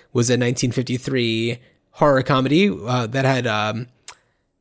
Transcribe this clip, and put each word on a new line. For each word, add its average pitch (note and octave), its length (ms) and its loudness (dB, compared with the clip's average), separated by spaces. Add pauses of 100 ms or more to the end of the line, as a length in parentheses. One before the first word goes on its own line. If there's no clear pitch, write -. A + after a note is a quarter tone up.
(120)
was A#2+ 160 2
a A#2+ 80 2
nineteen B2 360 0
fifty-three A#2 880 -2 (320)
horror C#3 320 4
comedy, D3 440 2
uh, A#2 380 -4
that C3 180 -2
had, C3 220 2
um, G#2+ 400 -2 (760)